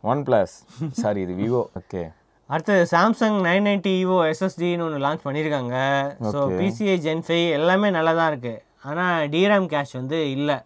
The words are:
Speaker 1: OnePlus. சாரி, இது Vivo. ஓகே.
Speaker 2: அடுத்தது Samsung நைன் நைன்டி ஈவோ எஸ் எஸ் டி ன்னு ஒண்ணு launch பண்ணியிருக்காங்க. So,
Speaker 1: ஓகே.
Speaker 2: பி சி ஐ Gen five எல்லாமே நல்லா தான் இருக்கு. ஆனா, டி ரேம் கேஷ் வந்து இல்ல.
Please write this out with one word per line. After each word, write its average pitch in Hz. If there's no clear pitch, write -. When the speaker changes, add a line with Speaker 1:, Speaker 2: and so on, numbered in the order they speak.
Speaker 1:
OnePlus. 123
சாரி, 104
இது 92
Vivo. 113
ஓகே. 85
Speaker 2:
அடுத்தது 170
Samsung 214
நைன் 190
நைன்டி 190
ஈவோ 180
எஸ் 156
எஸ் 190
டி 175
ன்னு 170
ஒண்ணு 151
launch 151
பண்ணியிருக்காங்க. 139
So, 135
Speaker 1:
ஓகே. 92
Speaker 2:
பி 185
சி 202
ஐ 185
Gen 160
five 170
எல்லாமே 185
நல்லா 165
தான் 165
இருக்கு. 120
ஆனா, 165
டி 156
ரேம் 202
கேஷ் 143
வந்து 139
இல்ல. 139